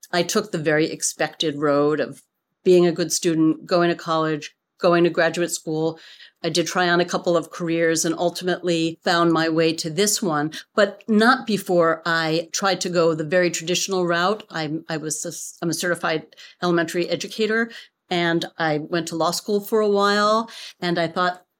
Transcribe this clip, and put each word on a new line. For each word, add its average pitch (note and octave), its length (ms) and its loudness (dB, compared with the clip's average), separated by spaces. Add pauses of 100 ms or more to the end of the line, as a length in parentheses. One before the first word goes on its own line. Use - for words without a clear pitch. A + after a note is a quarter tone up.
(120)
I F3 100 2
took G#3 280 -2
the F3+ 80 -4
very D#3 320 0
expected D3+ 680 -4
road D3 440 2
of C3 220 -8 (420)
being F3+ 220 6
a E3+ 60 2
good E3 200 -2
student, D#3+ 520 0
going F3 240 2
to E3+ 60 0
college, D#3 600 -4 (240)
going E3+ 260 4
to E3+ 60 4
graduate E3 400 0
school. D#3+ 480 -4 (440)
I E3 80 -2
did E3 160 0
try F3+ 240 0
on F3 100 4
a F3 40 2
couple F3 300 0
of D#3+ 160 0
careers E3 540 0
and E3 100 0
ultimately E3+ 880 -2
found E3+ 300 2
my D#3+ 160 2
way D#3+ 260 2
to E3 140 -8
this G3 320 0
one, D#3 320 -2 (220)
but G3+ 340 0
not A#3 380 4
before F3 580 2
I E3 480 0
tried F#3+ 300 0
to F3+ 80 -4
go E3+ 240 2
the D#3 100 -4
very F3 260 2
traditional F3+ 560 -2
route. F3 440 0
I'm, D#3+ 380 -6
I D#3+ 100 -4
was D3+ 260 -8
a, E3+ 80 -8 (320)
I'm E3+ 60 0
a D3+ 40 -2
certified E3 640 -2 (260)
elementary E3+ 460 0
educator, A3 640 -2 (400)
and E3+ 340 0 (140)
I D#3 200 0
went E3 300 -4
to E3 80 -8
law D#3+ 140 0
school G3+ 300 -2
for G#3+ 200 0
a G#3+ 80 2
while, G#3 640 2 (280)
and F3 200 -2
I E3 100 0
thought, F3+ 360 -2 (160)